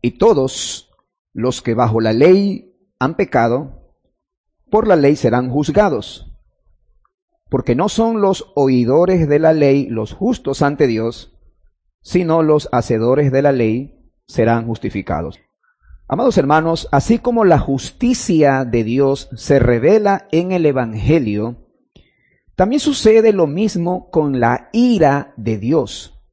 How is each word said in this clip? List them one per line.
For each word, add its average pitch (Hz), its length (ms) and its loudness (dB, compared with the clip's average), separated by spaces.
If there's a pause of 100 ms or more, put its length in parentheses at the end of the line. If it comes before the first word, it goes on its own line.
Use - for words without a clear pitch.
Y 120 160 -4
todos - 720 0 (420)
los 123 300 -4
que 117 100 -2
bajo 113 280 0
la 110 120 0
ley 185 640 2 (240)
han 135 160 -2
pecado, 131 800 -4 (760)
por 214 180 0
la 190 80 4
ley 147 200 4
serán 123 340 -2
juzgados. 147 880 -2 (1120)
Porque 123 240 -2
no 175 160 -2
son 226 320 -2
los 190 340 -2
oidores 143 720 2
de 147 120 2
la 160 140 4
ley 139 340 2
los 110 260 -6
justos 196 480 -4
ante 147 240 2
Dios, 117 500 -4 (680)
sino 165 400 0
los 151 280 0
hacedores 123 600 0
de 135 100 2
la 143 120 2
ley 120 580 -4 (160)
serán 117 400 0
justificados. 95 720 -6 (720)
Amados 233 280 0
hermanos, 160 520 0
así 226 280 0
como 233 260 0
la 160 140 4
justicia 143 1080 0
de 117 180 -2
Dios 135 520 -2
se 139 240 0
revela 196 720 2
en 175 200 0
el 175 140 0
Evangelio, 120 1000 -2 (880)
también 226 240 0
sucede 226 520 4
lo 185 140 2
mismo 180 640 -4
con 143 300 -2
la 120 340 0
ira 180 640 2
de 110 220 -4
Dios. 123 600 -4 (140)